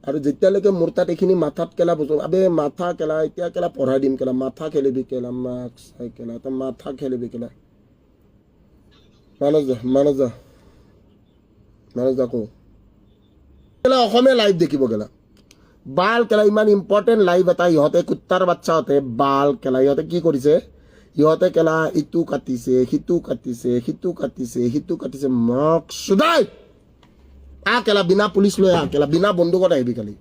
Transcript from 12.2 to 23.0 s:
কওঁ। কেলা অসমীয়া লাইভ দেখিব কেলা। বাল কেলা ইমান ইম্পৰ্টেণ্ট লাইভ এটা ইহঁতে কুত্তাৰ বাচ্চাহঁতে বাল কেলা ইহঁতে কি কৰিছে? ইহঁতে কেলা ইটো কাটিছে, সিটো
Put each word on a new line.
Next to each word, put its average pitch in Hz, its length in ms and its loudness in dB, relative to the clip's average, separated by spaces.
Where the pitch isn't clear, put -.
কওঁ। 120 220 -6
কেলা 262 160 2
অসমীয়া 254 360 4
লাইভ 208 220 2
দেখিব 147 300 0
কেলা। 107 200 -4
বাল 190 380 0
কেলা 214 200 2
ইমান 214 260 4
ইম্পৰ্টেণ্ট 208 540 2
লাইভ 180 260 2
এটা 175 180 2
ইহঁতে 151 340 4
কুত্তাৰ - 440 -2
বাচ্চাহঁতে 160 500 0
বাল 139 280 2
কেলা 131 200 -2
ইহঁতে 139 220 2
কি 165 180 -4
কৰিছে? 147 320 2
ইহঁতে 160 340 2
কেলা 160 260 2
ইটো 160 280 -2
কাটিছে, 127 520 -4
সিটো 156 340 -2